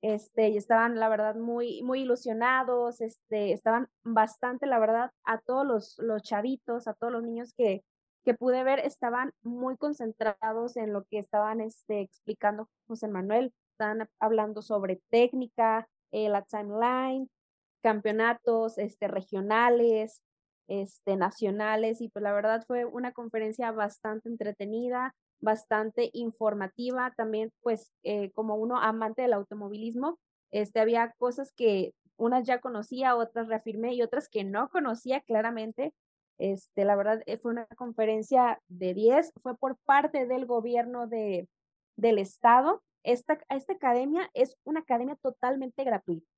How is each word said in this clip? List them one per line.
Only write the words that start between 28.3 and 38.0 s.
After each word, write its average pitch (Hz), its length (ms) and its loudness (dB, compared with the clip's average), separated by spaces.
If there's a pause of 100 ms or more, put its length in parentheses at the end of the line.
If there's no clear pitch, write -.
como 220 240 -4
uno 233 240 -2
amante 220 420 -2
del 247 140 2
automovilismo, 214 840 -6 (340)
este, 208 300 -2
había 233 380 4
cosas 247 360 -4
que 202 380 2 (240)
unas 240 300 2
ya 247 140 0
conocía, 247 560 0
otras 233 320 -2
reafirmé 220 440 -4
y 247 80 -2
otras 240 300 -2
que 202 140 -2
no 202 260 -2
conocía 262 500 -2
claramente. 226 720 -2 (460)
Este, 196 480 -2
la 202 100 6
verdad, 214 300 2
eh, 226 100 -4
fue 233 160 -4
una 233 140 -6 (100)
conferencia 226 840 2 (100)